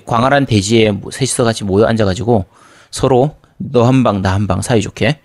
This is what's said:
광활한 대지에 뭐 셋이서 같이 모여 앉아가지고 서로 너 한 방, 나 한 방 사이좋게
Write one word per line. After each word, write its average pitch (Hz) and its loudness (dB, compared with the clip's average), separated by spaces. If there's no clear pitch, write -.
광활한 135 0
대지에 107 2
뭐 101 -8
셋이서 - -4
같이 113 -2
모여 101 2
앉아가지고 107 0
서로 131 0
너 123 0
한 131 2
방, 101 0
나 95 0
한 104 0
방 92 -2
사이좋게 - -2